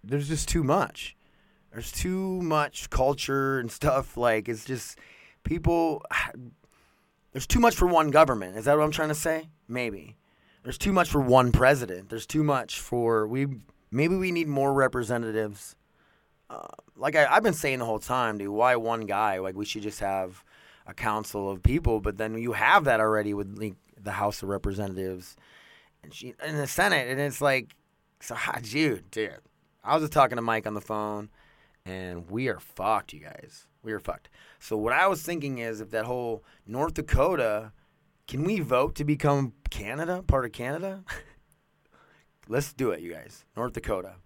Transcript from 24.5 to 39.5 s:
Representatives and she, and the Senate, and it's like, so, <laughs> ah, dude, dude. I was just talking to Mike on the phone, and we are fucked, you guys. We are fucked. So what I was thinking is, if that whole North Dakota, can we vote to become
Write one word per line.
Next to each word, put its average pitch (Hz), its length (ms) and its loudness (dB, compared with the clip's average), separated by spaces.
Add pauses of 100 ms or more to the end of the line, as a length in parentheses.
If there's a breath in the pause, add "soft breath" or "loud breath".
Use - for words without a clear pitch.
Representatives 95 840 -6 (680 loud breath)
and 147 100 -20
she, 123 280 -16
and 151 180 -6
the 139 80 -2
Senate, 165 420 2
and 131 100 -2
it's 143 220 -2
like, 135 340 2 (460)
so, - 220 -12
<laughs> - 40 -4
ah, - 140 -4
dude, 117 500 -2
dude. 104 280 -6 (440)
I 123 120 0
was 160 80 2
just 151 100 -4
talking 131 240 4
to 113 60 -2
Mike 113 240 0
on 107 80 -6
the 101 60 -6
phone, 104 500 -6 (560 soft breath)
and 90 440 -10
we 123 180 -2
are 87 120 -4
fucked, 101 540 -4
you 73 60 -18
guys. - 460 -20 (160)
We 110 100 -8
are 104 80 -6
fucked. - 280 -10 (300 loud breath)
So - 180 -6
what 110 160 0
I 170 140 4
was 175 160 0
thinking 143 360 -6
is, 113 220 -6
if 107 100 -12
that 110 140 -2
whole 120 400 -6 (220 soft breath)
North 139 280 -4
Dakota, 127 760 0 (540)
can 135 180 -4
we 196 160 0
vote 131 360 2
to 147 80 -4
become 143 480 0 (180)